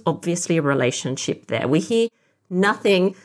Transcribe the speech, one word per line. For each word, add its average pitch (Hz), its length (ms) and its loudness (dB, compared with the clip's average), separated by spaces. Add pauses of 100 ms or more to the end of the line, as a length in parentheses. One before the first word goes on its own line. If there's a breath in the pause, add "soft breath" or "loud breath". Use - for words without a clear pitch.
obviously 170 520 -2
a 160 40 2
relationship 135 840 -2
there. - 200 -2
We 143 120 2
hear 226 300 0 (400)
nothing 196 760 2